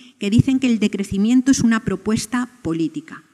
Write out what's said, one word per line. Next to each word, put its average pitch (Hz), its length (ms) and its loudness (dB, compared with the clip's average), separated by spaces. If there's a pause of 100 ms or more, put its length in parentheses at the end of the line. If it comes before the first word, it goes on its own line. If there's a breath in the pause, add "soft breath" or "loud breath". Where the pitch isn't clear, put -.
(200 loud breath)
que 202 100 -4
dicen 262 300 4
que 262 80 -2
el 233 120 0
decrecimiento 214 720 0
es 269 100 2
una 226 220 2
propuesta 226 680 -4 (120)
política. 160 640 -6 (100)